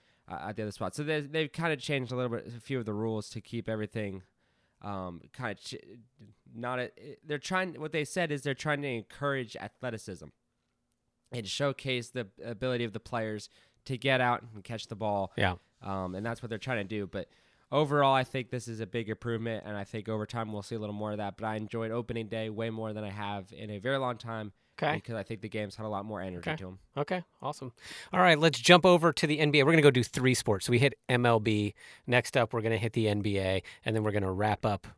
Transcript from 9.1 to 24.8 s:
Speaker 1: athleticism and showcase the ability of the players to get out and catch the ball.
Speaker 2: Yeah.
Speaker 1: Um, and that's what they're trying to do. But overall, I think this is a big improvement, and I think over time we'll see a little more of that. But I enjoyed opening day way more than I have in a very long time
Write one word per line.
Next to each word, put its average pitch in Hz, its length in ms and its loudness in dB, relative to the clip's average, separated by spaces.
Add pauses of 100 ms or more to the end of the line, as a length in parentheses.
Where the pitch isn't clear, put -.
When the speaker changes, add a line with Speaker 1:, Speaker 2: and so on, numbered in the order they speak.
Speaker 1:
athleticism 104 720 -10 (1080)
and 117 160 -8
showcase 131 640 -2
the 117 180 -6 (160)
ability 120 400 -2
of 107 80 -4
the 107 80 -8
players 110 480 -6 (380)
to 131 100 -6
get 131 240 2
out 120 220 2 (120)
and 101 80 -16
catch - 260 -10
the 107 80 -10
ball. 101 420 -2
Speaker 2:
Yeah. 92 160 2 (260)
Speaker 1:
Um, 92 340 -6
and 101 120 -6
that's 117 160 -8
what 113 80 -10
they're 110 80 -6
trying 110 280 -4
to - 20 -12
do. 104 180 -6
But 90 220 -10 (440)
overall, 143 420 4
I 131 100 2
think 127 260 -8
this 123 180 -8
is 110 120 -8
a 110 60 -6
big 110 220 -4
improvement, 113 580 -4
and 104 100 -8
I 98 80 -6
think 110 240 -10
over 107 180 -2
time 113 260 -6
we'll 104 100 -6
see 120 120 -10
a 113 40 -4
little 104 160 -6
more 107 180 -4
of 107 60 -6
that. 101 180 -6
But 110 100 -6
I 110 100 -2
enjoyed 110 340 -6
opening 113 380 -4
day 110 220 -6
way 113 200 -4
more 110 220 -6
than 107 120 -8
I 101 60 -8
have 101 420 -8
in 107 180 -12
a 104 80 -8
very 131 200 -2
long 123 200 -4
time 110 340 -8 (300)